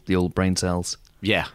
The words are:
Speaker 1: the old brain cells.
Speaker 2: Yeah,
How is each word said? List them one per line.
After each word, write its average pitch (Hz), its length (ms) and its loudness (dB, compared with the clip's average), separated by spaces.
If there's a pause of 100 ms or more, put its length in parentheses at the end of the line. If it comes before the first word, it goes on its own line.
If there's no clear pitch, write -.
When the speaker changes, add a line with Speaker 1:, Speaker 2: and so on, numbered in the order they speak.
Speaker 1:
the 95 100 2
old 90 180 0
brain 92 220 2
cells. 90 400 -2 (240)
Speaker 2:
Yeah, 98 340 0